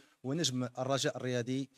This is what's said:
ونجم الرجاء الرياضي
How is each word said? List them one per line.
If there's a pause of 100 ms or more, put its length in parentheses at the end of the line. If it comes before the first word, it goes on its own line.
(220)
ونجم
الرجاء
الرياضي